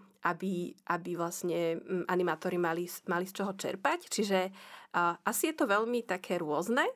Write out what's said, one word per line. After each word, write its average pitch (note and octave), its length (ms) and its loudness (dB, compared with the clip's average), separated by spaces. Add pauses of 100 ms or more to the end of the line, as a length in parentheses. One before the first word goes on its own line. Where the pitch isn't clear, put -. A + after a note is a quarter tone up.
(240)
aby, F3 480 -2 (160)
aby F3 320 -2
vlastne, E3+ 560 0
mm, - 320 -4
animátori F3+ 480 0
mali F3 320 0
s-, - 240 -12
mali F3+ 160 0
z G3 160 -4
čoho G3 80 -4
čerpať. C4+ 560 -2
Čiže, F#3+ 400 2 (480)
a, F3 240 2
asi D#4 320 0
je D#4+ 80 -2
to C4+ 80 4
veľmi A3+ 320 4
také F#3 400 -2
rôzne, G3 560 2